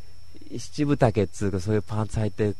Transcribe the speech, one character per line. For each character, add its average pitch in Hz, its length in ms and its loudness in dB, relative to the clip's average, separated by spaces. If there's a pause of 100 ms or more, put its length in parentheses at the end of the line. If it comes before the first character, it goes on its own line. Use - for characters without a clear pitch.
(560)
七 - 280 -4
分 143 120 4
丈 110 260 4
っ 95 40 4
つ - 200 -4
う 95 60 2
か、 95 80 0
そ 101 120 0
う - 20 4
い 107 40 4
う 101 40 2
パ 107 200 -2
ン 107 60 -2
ツ - 100 -2
履 107 80 2
い 101 40 0
て、 104 300 0